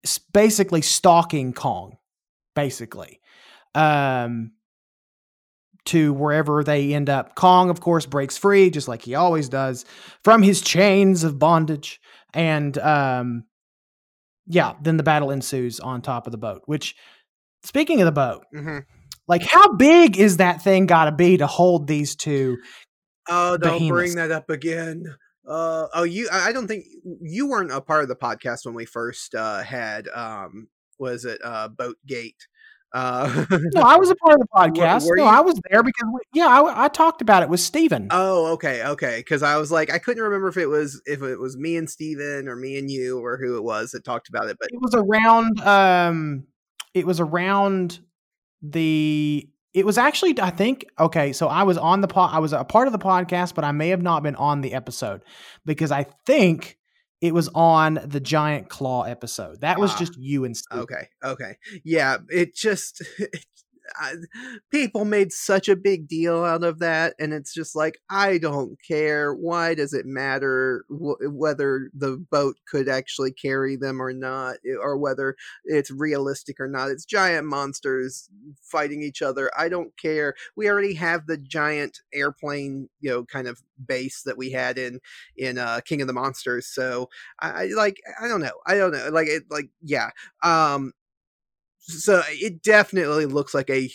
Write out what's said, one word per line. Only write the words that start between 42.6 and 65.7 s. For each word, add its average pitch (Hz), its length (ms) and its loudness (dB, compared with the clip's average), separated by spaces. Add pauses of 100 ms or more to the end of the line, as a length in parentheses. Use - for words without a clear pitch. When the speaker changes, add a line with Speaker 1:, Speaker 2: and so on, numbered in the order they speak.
Speaker 2:
and 139 120 -8
you 127 320 -6
or 120 140 -6
who 123 220 -4
it 104 40 -6
was 113 280 -4
that 120 140 -14
talked 120 260 -8
about 107 180 -6
it, 101 100 -8
but - 140 -10
Speaker 1:
It 240 80 -10
was 240 140 -2
around, 220 680 4
um, 175 840 4 (480)
it 180 120 0
was 175 140 0
around 185 800 0 (600)
the, 151 840 0 (260)
it 190 100 2
was 214 140 2
actually, 285 420 2
I 185 100 0
think, 208 360 -2 (120)
okay, 160 360 2
so 165 120 -2
I 160 180 0
was 180 120 4
on 170 240 2
the 196 80 0
po-, 190 140 2
I 160 160 2
was 156 160 0
a 131 100 -2
part 247 240 2
of 240 40 -4
the 214 60 -2
podcast, 180 560 0
but 156 100 -4
I 147 80 -2
may 156 180 -2
have 180 120 -2
not 165 200 0
been 151 140 -4
on 143 260 -2
the 120 100 -6
episode 120 480 -8 (460)
because 156 260 -2
I 143 120 -2 (220)
think 202 520 2 (420)
it 170 140 0
was 165 200 0
on 156 500 2
the 143 160 -8
Giant 151 500 -2
Claw 127 320 -6
episode. 110 580 -12
That 175 180 -2
was 202 140 0
Speaker 2:
Ah. 101 60 -6
Speaker 1:
just 175 200 -6
you 135 260 -4
and 117 120 -8
Steve. - 240 -12
Speaker 2:
Okay, 123 280 -12 (160)
okay. 127 320 -10 (280)
Yeah, 147 320 0 (120)
it 175 260 -2
just, - 480 -6 (160)
<laughs> 202 140 -8 (640)
I, 147 180 -10 (540)
people 226 360 -2
made 202 260 0
such 190 340 -2
a 202 80 4